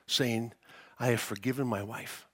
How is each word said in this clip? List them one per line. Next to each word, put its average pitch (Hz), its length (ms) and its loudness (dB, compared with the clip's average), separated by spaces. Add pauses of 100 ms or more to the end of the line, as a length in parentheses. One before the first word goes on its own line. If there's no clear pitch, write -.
saying, 117 460 2 (480)
"I 120 60 2
have 117 160 4
forgiven 123 440 -2
my 104 160 0
wife - 520 -10